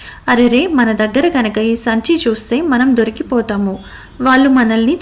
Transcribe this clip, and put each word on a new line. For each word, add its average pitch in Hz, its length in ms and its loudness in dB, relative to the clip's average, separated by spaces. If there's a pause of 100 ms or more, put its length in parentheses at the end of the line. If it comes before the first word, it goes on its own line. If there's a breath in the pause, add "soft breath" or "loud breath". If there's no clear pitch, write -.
(300 loud breath)
"అరెరే, 240 380 2
మన 247 240 2
దగ్గర 214 360 0
కనుక 226 300 -2
ఈ 226 180 0
సంచి 233 520 -2
చూస్తే 226 340 -2
మనం 262 360 2
దొరికిపోతాము, 220 840 -2 (420 loud breath)
వాళ్ళు 262 280 4
మనల్ని 233 520 2